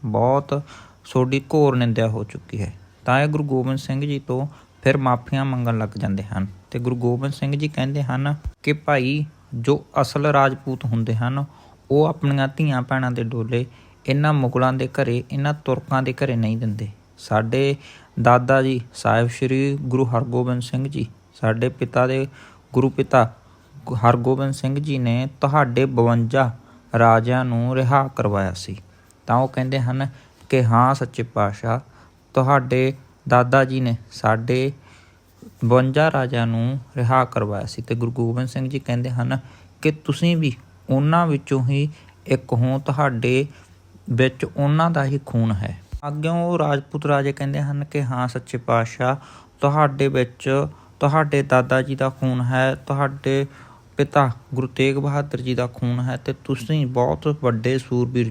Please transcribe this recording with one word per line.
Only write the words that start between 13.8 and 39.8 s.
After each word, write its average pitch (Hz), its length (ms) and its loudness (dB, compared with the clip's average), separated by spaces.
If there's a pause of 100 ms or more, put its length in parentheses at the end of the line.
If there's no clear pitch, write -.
ਇਹਨਾਂ 147 260 2
ਮੁਗਲਾਂ 127 400 2
ਦੇ 131 160 -2
ਘਰੇ, 120 420 -2
ਇਹਨਾਂ 139 240 -2
ਤੁਰਕਾਂ 131 480 -2
ਦੇ 131 100 -2
ਘਰੇ 131 240 -2
ਨਹੀਂ 110 200 0
ਦਿੰਦੇ। 110 320 -4 (300)
ਸਾਡੇ 127 580 0 (460)
ਦਾਦਾ 123 400 6
ਜੀ 131 180 0 (140)
ਸਾਹਿਬ 113 340 2
ਸ਼੍ਰੀ 135 520 -2
ਗੁਰੂ 131 240 0
ਹਰਗੋਬਿੰਦ 123 580 -2
ਸਿੰਘ 131 260 -4
ਜੀ, 143 180 -6 (280)
ਸਾਡੇ 113 340 0
ਪਿਤਾ 123 380 0
ਦੇ 131 200 -2 (460)
ਗੁਰੂ 127 180 2
ਪਿਤਾ 127 440 2 (760)
ਹਰਗੋਬਿੰਦ 131 440 2
ਸਿੰਘ 135 260 -4
ਜੀ 147 200 -4
ਨੇ 123 300 0 (120)
ਤੁਹਾਡੇ 135 440 2
ਬਵੰਜਾ 117 680 2 (480)
ਰਾਜਿਆਂ 117 460 4
ਨੂੰ 120 320 0
ਰਿਹਾ 131 320 2
ਕਰਵਾਇਆ 101 440 -2
ਸੀ।" 98 240 -10 (500)
ਤਾਂ 117 100 2
ਉਹ 131 120 2
ਕਹਿੰਦੇ 131 320 -2
ਹਨ 127 280 -2 (400)
ਕਿ 131 160 4
"ਹਾਂ 120 300 6
ਸੱਚੇ 123 280 -6
ਪਾਤਸ਼ਾਹ, 113 580 -2 (540)
ਤੁਹਾਡੇ 131 580 2 (360)
ਦਾਦਾ 123 360 4
ਜੀ 131 160 -2
ਨੇ 117 160 0 (160)
ਸਾਡੇ 123 600 0 (920)
ਬਵੰਜਾ 131 480 4
ਰਾਜਿਆਂ 123 340 0
ਨੂੰ 117 320 0 (180)
ਰਿਹਾ 127 280 2
ਕਰਵਾਇਆ 104 420 -4
ਸੀ।" 117 160 -10
ਤੇ - 120 -4
ਗੁਰੂ 120 160 -2
ਗੋਬਿੰਦ 120 380 -2
ਸਿੰਘ 131 200 -6
ਜੀ 135 100 -6
ਕਹਿੰਦੇ 123 320 -4
ਹਨ 123 280 -2 (440)